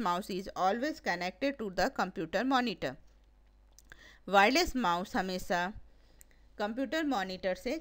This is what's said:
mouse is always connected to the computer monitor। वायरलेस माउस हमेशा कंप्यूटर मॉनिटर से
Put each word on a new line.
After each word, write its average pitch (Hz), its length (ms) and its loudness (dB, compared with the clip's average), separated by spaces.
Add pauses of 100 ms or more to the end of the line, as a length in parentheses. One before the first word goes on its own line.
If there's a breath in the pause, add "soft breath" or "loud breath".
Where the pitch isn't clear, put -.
mouse 180 240 -2
is 185 260 -6
always 233 520 0
connected 185 500 -2
to 202 120 -6 (100)
the 233 180 2
computer 190 540 -2
monitor। 226 420 0 (1300 loud breath)
वायरलेस 226 480 6
माउस 190 400 0
हमेशा 185 500 0 (920 soft breath)
कंप्यूटर 262 480 -2
मॉनिटर 185 480 -2
से 262 260 -4